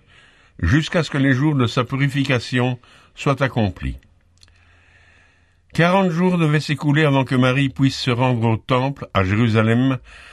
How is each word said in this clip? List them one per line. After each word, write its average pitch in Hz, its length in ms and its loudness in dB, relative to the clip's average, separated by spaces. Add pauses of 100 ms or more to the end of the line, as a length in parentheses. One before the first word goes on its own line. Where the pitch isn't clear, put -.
(600)
jusqu'à 147 400 0
ce - 80 -6
que 151 80 -6
les 135 160 2
jours 147 220 0
de 127 100 2
sa 123 180 -2
purification 127 960 -2 (380)
soient 143 260 -2
accomplis. 95 560 -4 (1800)
Quarante 180 380 2
jours 180 260 0
devaient 151 220 2
s'écouler 151 460 0
avant 135 180 2
que 123 100 -2
Marie 131 360 2
puisse 135 280 0
se - 140 -2
rendre 120 360 0
au 113 80 2
temple, 131 600 -2
à 98 80 4
Jérusalem, 113 760 2 (360)